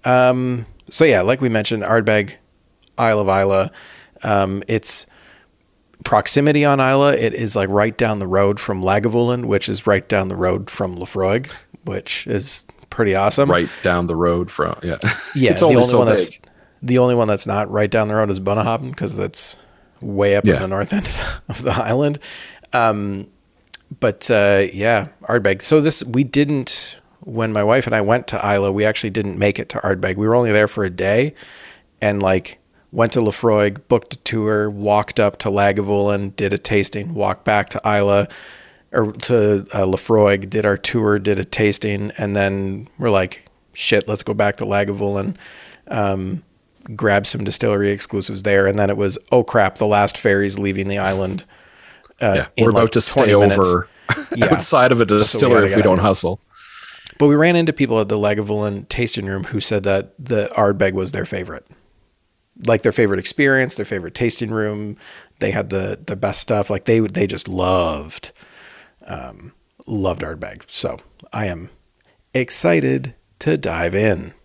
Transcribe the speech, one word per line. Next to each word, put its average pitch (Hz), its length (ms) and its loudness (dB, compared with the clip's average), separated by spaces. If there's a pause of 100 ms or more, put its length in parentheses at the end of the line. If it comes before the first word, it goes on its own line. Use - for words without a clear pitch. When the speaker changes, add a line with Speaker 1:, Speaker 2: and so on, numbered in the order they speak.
Speaker 1:
Um, 127 600 2 (240)
so - 140 4
yeah, 113 180 4
like 123 180 0
we 131 80 0
mentioned, 110 360 -2
Ardbeg, 107 520 2 (600)
Isle 110 220 2
of 98 80 0
Islay. 95 420 2 (520)
Um, 98 460 0
it's - 380 -2 (1000)
proximity 143 600 2
on 139 160 2
Isla. 139 340 4
It 113 200 0
is, 113 220 -2
like, 98 120 0
right 104 280 0
down 110 220 0
the 98 80 -6
road 98 340 0
from 95 220 -6
Lagavulin, 117 640 0
which 101 220 -2
is 101 180 -4
right 101 220 2
down 95 200 0
the 92 80 -6
road 92 340 -2
from 90 260 -6
Laphroaig, 95 680 -4 (200)
which - 420 -8
is - 400 0 (240)
pretty 101 240 0
awesome. 101 360 2
Speaker 2:
Right 87 180 2 (140)
down 87 240 0
the 82 100 -2
road 87 340 0
from, 82 320 -4
yeah. 85 180 -6
<laughs> - 340 -4
Speaker 1:
Yeah, 131 180 4
Speaker 2:
It's - 80 2
Speaker 1:
the 175 60 6
Speaker 2:
only 151 100 6
Speaker 1:
only 123 120 6
Speaker 2:
so 120 100 4
Speaker 1:
one 123 100 4
that's, 101 220 4
Speaker 2:
big. - 100 -20 (420)
Speaker 1:
the 123 160 0
only 123 160 4
one 117 140 0
that's 101 180 0
not 101 240 -2
right 104 200 0
down 110 180 0
the 107 60 -4
road 107 160 0
is 95 100 -2
Bunnahabhain, 113 560 -4
'cause 123 200 -8
that's - 400 -2 (440)
way 101 360 0
up 104 100 2
in 95 80 6
Speaker 2:
Yeah. 65 60 -2
Speaker 1:
the 92 80 -6
north 98 240 -4
end 202 140 -4
<laughs> - 420 -8
of 113 140 -10
the, 131 80 -2
of 98 60 -2
the 120 60 -2
island. 143 360 -2 (540)
Um, 104 560 0 (720)
but, - 300 0
uh, 101 420 4
yeah, 104 340 0 (160)
Ardbeg. 98 400 0
So 156 180 4
this, 143 240 2
we 123 200 0
didn't, 143 760 -2 (220)
when 113 320 -6
my 107 120 0
wife 120 220 2
and 117 80 -2
I 110 60 2
went 113 280 0
to - 160 -4
Isla, 101 280 2
we 104 120 0
actually 107 260 0
didn't 98 280 -4
make 101 200 2
it 104 120 -8
to - 80 -6
Ardbeg. 95 380 -2
We 104 100 -2
were 113 80 2
only 120 180 2
there 104 160 4
for 107 160 -4
a 95 60 -4
day 101 440 0 (680)
and, 101 200 0
like, 95 360 0 (340)
went 117 200 0
to 127 80 0
Laphroaig, 107 680 0
booked - 260 -2
a - 40 -18
tour, 107 520 -2
walked 104 480 0
up 104 200 0
to - 100 -4
Lagavulin, 101 880 0
did 101 160 -2
a 98 60 -2
tasting, 101 560 -4
walked 98 300 -4
back 104 260 2
to 104 140 -6
Isla, 101 440 2 (640)
or 110 200 0
to, 104 600 2
uh, 98 140 -2
Laphroaig, 98 640 2
did 104 160 -2
our 101 100 2
tour, 107 420 0
did 98 200 -2
a 95 60 -4
tasting, 104 760 -2
and 101 180 -4
then 98 520 -4 (100)
we're 127 120 -2
like, 95 360 -2 (260)
"Shit, - 360 0
let's 107 140 -4
go 113 120 -6
back 104 220 0
to - 80 -6
Lagavulin." 101 680 -4 (540)
Um, 98 560 -4 (500)
grab 101 320 2
some 107 160 0
distillery 101 480 0
exclusives 98 540 -4
there, 98 240 4
and 101 100 0
then 101 120 2
it 101 60 -2
was, 101 220 -2 (140)
"Oh 123 100 4
crap, 104 360 0
the 110 100 0
last 104 280 2
ferry's 98 420 0
leaving 98 300 -2
the 101 100 -4
island." 98 460 -2 (800)
Uh, 107 140 2
Speaker 2:
Yeah, - 100 0 (100)
Speaker 1:
in, 113 100 4
Speaker 2:
we're 117 40 6
Speaker 1:
like, 110 140 4
Speaker 2:
about 113 80 0
to 120 80 4
stay 113 320 4
Speaker 1:
twenty - 80 6
minutes. 98 180 6
Speaker 2:
over 90 300 2 (220)
<laughs> - 260 -6
Speaker 1:
Yeah. 220 160 2
Speaker 2:
outside 127 400 4
of 117 80 2
a 110 80 2
Speaker 1:
So 104 80 4
we - 20 4
Speaker 2:
distillery 120 360 4
Speaker 1:
gotta 107 120 6
Speaker 2:
if 95 40 0
Speaker 1:
get 98 80 2
Speaker 2:
we - 40 4
Speaker 1:
out - 40 4
Speaker 2:
don't 92 120 4
Speaker 1:
of - 60 0
here. - 60 4
Speaker 2:
hustle. 92 300 0 (800)
Speaker 1:
But 147 80 4
we 147 80 6
ran 170 220 4
into 165 160 2
people 120 260 0
at 104 100 0
the 107 100 0
Lagavulin 104 720 -2
tasting 110 380 -2
room 95 160 -6
who - 160 -6
said 101 240 0
that 98 300 -2 (120)
the 107 320 -2
Ardbeg 101 360 2
was 92 180 -4
their 92 160 -6
favorite. 85 400 -10 (1040)
Like, 113 140 2
their 110 100 2
favorite 98 260 0
experience, 135 560 0
their 104 100 -6
favorite 92 300 -8
tasting 117 380 -2
room. 104 440 -6 (440)
They 104 100 -2
had 101 200 -4
the, 95 360 -6
the - 80 -8
best 98 260 -2
stuff. 104 300 -2
Like, 101 140 -4
they, 113 160 2
they 101 260 -2
just 95 220 -4
loved, 90 800 -2 (800)
um, 64 440 -14 (360)
loved 95 340 -4
Ardbeg. 98 460 -12
So - 300 -2 (340)
I 107 140 -4
am 90 220 -8 (640)
excited 135 800 2 (280)
to 156 160 0
dive 87 400 -4
in. 101 380 0 (100)